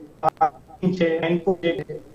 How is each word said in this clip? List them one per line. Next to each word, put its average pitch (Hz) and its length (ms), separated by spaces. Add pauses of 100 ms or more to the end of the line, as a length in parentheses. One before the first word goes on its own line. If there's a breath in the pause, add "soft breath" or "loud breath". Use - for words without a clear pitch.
(920)
છે, 165 280
મેન્કો 175 440
છે, 170 200 (300)